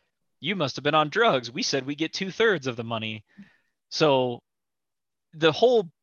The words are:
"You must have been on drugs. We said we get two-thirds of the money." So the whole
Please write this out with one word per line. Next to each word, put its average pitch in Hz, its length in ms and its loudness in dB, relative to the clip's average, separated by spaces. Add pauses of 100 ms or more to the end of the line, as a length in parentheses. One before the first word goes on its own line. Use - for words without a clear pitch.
(400)
"You 185 160 -4
must 147 200 -4
have 135 80 -10
been 151 120 0
on 151 140 2
drugs. 147 420 0
We 135 120 -6
said 135 220 -4
we 147 100 -6
get 156 180 -4
two-thirds 190 540 -2
of 117 80 -6
the 117 80 -8
money." 110 400 -8 (680)
So 131 520 2 (920)
the 156 180 4
whole 226 400 4 (100)